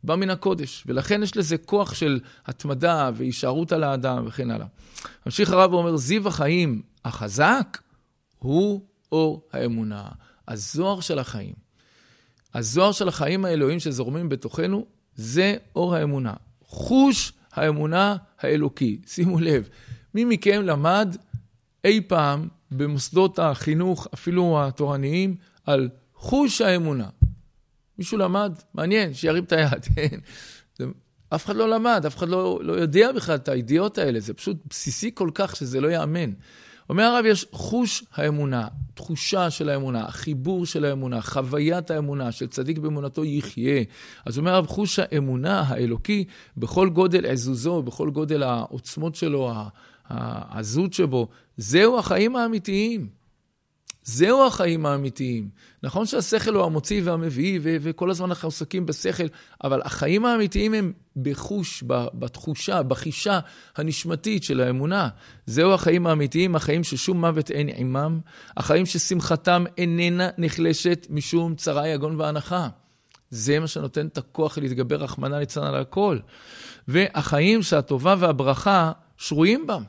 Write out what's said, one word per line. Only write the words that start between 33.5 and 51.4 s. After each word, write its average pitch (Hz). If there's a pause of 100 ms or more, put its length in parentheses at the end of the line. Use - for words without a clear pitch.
האלה, 131
זה 107
פשוט 190 (140)
בסיסי -
כל 175
כך 190
שזה 131
לא 147
יאמן. 160 (580)
אומר 185
הרב, 240
יש 214
חוש 233
האמונה, 147 (260)
תחושה 175
של 151
האמונה, 131
החיבור 160
של 151
האמונה, 131
חוויית 147
האמונה 143
של 127
צדיק 135
באמונתו 151
יחיה. 135 (440)
אז 117
אומר 170
הרב, 180
חוש 202
האמונה 147
האלוקי, 123 (320)
בכל 175
גודל 175
עזוזו, 131
בכל 151
גודל 151
העוצמות 127
שלו, 139
ה-, 107 (400)
העזות 117
שבו, 127 (280)